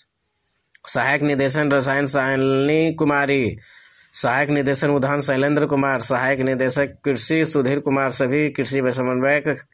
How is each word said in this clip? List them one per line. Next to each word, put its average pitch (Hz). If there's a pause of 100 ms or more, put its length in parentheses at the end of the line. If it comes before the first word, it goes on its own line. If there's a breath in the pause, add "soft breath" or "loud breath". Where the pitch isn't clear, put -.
(880)
सहायक 139
निदेशन 147
रसायन 139
शालिनी 135
कुमारी, 143 (560 loud breath)
सहायक 139
निदेशन 143
उद्यान 143
शैलेंद्र 143
कुमार, 139
सहायक 131
निदेशक 131
कृषि 147
सुधीर 143
कुमार, 135
सभी 139
कृषि 131
समन्वयक, 131 (200)